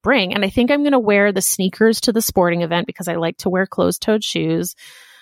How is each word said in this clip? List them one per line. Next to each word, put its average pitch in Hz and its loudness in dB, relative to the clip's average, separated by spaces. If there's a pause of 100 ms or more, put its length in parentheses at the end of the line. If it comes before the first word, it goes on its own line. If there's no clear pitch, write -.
bring. 196 0
And 202 0
I 196 -2
think 240 0
I'm 285 0
gonna 285 2
wear 208 2
the 190 -2
sneakers 214 0
to 233 0
the 220 0
sporting 175 0
event 170 -2
because - -10
I 170 -4
like 165 -4
to - -6
wear 185 0
closed-toed 185 -2
shoes 165 -4 (460)